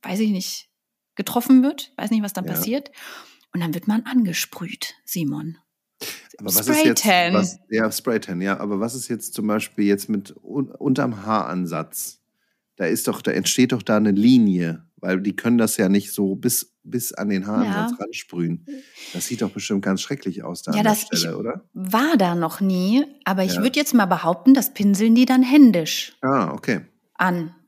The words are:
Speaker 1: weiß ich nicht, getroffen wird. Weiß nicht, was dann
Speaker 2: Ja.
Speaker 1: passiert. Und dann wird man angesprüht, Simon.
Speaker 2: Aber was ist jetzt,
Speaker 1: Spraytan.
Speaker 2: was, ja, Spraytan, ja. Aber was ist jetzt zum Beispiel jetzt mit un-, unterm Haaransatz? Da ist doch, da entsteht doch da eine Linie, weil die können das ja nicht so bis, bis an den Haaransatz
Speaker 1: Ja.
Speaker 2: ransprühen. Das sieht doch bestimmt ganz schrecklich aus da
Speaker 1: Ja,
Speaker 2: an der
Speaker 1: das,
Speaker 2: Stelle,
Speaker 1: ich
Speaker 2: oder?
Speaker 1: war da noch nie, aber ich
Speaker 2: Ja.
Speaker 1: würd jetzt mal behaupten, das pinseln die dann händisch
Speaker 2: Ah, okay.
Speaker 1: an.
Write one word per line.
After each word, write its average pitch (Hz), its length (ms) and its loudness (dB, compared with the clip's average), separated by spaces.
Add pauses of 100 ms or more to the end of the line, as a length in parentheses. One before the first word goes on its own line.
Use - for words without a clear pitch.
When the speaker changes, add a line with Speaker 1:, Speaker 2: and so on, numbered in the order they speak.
Speaker 1:
weiß 185 200 -6
ich 220 100 2
nicht, - 400 -6 (440)
getroffen 247 480 4
wird. 277 360 -4
Weiß 214 120 -4
nicht, 220 120 0
was 202 100 -6
dann 185 140 -8
Speaker 2:
Ja. 170 80 -6
Speaker 1:
passiert. 220 360 -4 (640)
Und 180 80 -4
dann 165 140 -2
wird 170 120 -8
man 214 200 0
angesprüht, 202 880 -4 (100)
Simon. 156 540 -6 (800)
Speaker 2:
Aber - 160 -12
was 214 140 0
ist 302 180 4
jetzt, 233 140 2
Speaker 1:
Spraytan. 180 340 4
Speaker 2:
was, 190 240 0 (100)
ja, 110 240 0
Spraytan, 104 480 -4
ja. 98 200 -2
Aber 101 200 -4
was 120 140 -4
ist 131 140 -10
jetzt - 260 -8
zum 107 140 -4
Beispiel 107 360 -2
jetzt 101 240 2
mit 101 340 -4
un-, 135 280 -6
unterm 127 560 -2
Haaransatz? 85 920 -4 (560)
Da 92 100 -4
ist 87 220 -2
doch, - 120 -6
da - 120 -4
entsteht 123 400 0
doch 113 100 -4
da 110 140 0
eine 104 160 4
Linie, 98 720 4 (140)
weil 92 220 -2
die 98 140 -4
können 117 240 0
das 113 200 2
ja 98 100 2
nicht 98 240 2
so 98 240 -2
bis, - 480 -4
bis - 280 -6
an 104 180 -6
den 98 180 -2
Haaransatz 214 500 -2
Speaker 1:
Ja. - 60 -8
Speaker 2:
ransprühen. 170 600 -6 (480)
Das - 140 -8
sieht 117 160 -6
doch 101 80 -2
bestimmt 98 320 -4
ganz 95 180 -2
schrecklich - 440 -8
aus 87 180 -12
da - 80 -8
Speaker 1:
Ja, 214 80 0
Speaker 2:
an 214 60 0
der 220 80 4
Speaker 1:
das, 214 100 0
Speaker 2:
Stelle, 170 300 -4
Speaker 1:
ich - 40 -8
Speaker 2:
oder? 107 360 -8
Speaker 1:
war 226 440 0
da 180 200 2
noch 160 240 -4
nie, 196 440 2 (200)
aber 190 180 -2
ich 180 120 -2
Speaker 2:
Ja. 180 100 -2
Speaker 1:
würd 254 100 0
jetzt 294 200 -2
mal 214 120 6
behaupten, 180 480 4
das 262 200 0
pinseln 208 420 4
die 247 100 6
dann 262 160 4
händisch 247 800 6
Speaker 2:
Ah, 131 320 0
okay. 82 300 -4 (320)
Speaker 1:
an. 175 380 -2 (160)